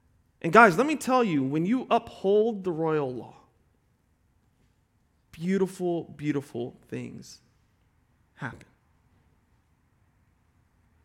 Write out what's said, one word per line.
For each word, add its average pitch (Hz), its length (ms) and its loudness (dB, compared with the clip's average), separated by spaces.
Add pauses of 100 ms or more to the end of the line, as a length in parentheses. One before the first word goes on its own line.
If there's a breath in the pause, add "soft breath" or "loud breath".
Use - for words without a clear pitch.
(480)
And 160 60 0
guys, 208 240 8
let 269 100 2
me 311 80 -2
tell 254 300 0
you, 151 180 0
when 151 220 -2
you 233 260 0
uphold 214 720 0
the 180 80 -4
royal 151 420 -2
law, 113 220 -14 (2000)
beautiful, 180 720 -2 (100)
beautiful 139 720 -6
things - 540 -14 (960)
happen. - 280 -14 (2500)